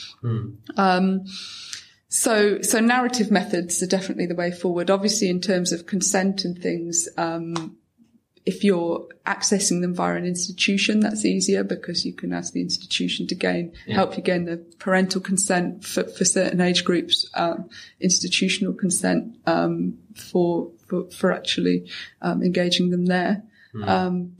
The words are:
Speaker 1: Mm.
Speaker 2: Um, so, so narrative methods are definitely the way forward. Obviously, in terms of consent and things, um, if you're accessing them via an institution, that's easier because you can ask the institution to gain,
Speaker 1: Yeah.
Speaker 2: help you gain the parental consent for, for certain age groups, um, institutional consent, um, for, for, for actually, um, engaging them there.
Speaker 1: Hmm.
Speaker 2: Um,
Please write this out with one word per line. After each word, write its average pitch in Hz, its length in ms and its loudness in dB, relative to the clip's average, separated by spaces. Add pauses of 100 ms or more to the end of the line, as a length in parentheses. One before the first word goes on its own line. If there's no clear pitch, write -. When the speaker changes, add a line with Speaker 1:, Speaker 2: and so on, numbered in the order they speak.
(220)
Speaker 1:
Mm. - 320 -2 (240)
Speaker 2:
Um, 190 460 4 (840)
so, 208 540 4
so 220 180 2
narrative 240 500 4
methods 180 520 2
are 180 40 -2
definitely 185 400 0
the 175 80 -4
way 175 160 -2
forward. 175 400 -2
Obviously, 196 380 2
in 180 120 2
terms 180 320 0
of 170 140 -6
consent 190 580 0
and 175 140 -4
things, 170 580 -2
um, 165 600 -4 (680)
if 190 200 -2
you're 170 420 2 (180)
accessing 196 580 0
them 180 120 -2
via 175 220 0
an 175 100 -4
institution, 196 720 0
that's 214 260 2
easier 190 380 2
because 185 420 -4
you 180 80 -6
can 180 200 -6
ask 175 200 -6
the - 80 -4
institution - 680 -4
to 180 80 -2
gain, 180 360 -2 (140)
Speaker 1:
Yeah. 214 80 -4
Speaker 2:
help 190 220 0
you 180 60 -8
gain 175 240 0
the 170 100 -6 (240)
parental 185 400 2
consent 180 640 0
for, - 180 -2
for - 220 -2
certain 180 360 2
age 180 240 2
groups, - 500 0
um, - 340 -2 (320)
institutional 185 760 0
consent, - 600 0 (100)
um, 170 500 0 (200)
for, 170 540 0 (180)
for, 180 220 -2
for 180 220 0
actually, - 560 0 (320)
um, 180 220 0
engaging 180 480 2
them 180 160 0
there. 180 380 0 (280)
Speaker 1:
Hmm. 208 120 -8
Speaker 2:
Um, 185 540 0